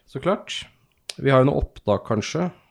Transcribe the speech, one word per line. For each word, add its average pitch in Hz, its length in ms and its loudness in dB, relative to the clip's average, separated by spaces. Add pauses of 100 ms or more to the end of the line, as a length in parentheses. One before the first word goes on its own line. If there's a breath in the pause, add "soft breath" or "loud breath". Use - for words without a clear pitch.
så 135 160 -10
klart. - 380 -4 (560)
Vi 135 120 0
har 131 140 6
jo 135 60 4
noe - 120 0
opptak, - 460 -2
kanskje. 135 400 -2 (240 soft breath)